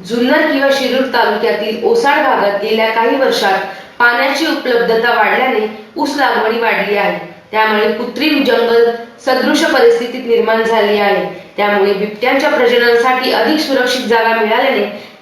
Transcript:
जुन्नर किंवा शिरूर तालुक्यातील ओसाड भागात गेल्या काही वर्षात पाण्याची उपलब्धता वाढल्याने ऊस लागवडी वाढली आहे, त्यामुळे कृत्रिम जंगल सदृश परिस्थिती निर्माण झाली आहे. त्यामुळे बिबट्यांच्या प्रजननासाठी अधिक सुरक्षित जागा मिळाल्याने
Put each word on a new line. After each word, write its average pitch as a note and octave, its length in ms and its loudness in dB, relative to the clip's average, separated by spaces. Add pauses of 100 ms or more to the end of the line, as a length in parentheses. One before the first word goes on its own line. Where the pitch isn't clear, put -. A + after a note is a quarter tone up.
जुन्नर C#4+ 500 0
किंवा C#4 200 0
शिरूर C4 340 0
तालुक्यातील A3 800 -2
ओसाड C#4 400 2
भागात G3+ 380 0
गेल्या A3 280 0
काही A#3 260 0
वर्षात G#3+ 420 0 (400)
पाण्याची C4+ 480 0
उपलब्धता A#3 680 0
वाढल्याने G#3+ 720 -2 (100)
ऊस C#4 200 -2
लागवडी A#3 420 0
वाढली G3+ 380 -2
आहे, - 380 -4 (160)
त्यामुळे A3 420 0
कृत्रिम C4 520 -2
जंगल A#3 460 2 (360)
सदृश C4 380 2
परिस्थिती B3 540 2
निर्माण A3+ 440 0
झाली G#3 360 0
आहे. F#3+ 580 -2
त्यामुळे G3+ 360 2
बिबट्यांच्या B3+ 580 -2
प्रजननासाठी B3 840 2
अधिक D4+ 280 0
सुरक्षित C4 400 -2
जागा A3+ 360 0
मिळाल्याने A3 680 -2 (200)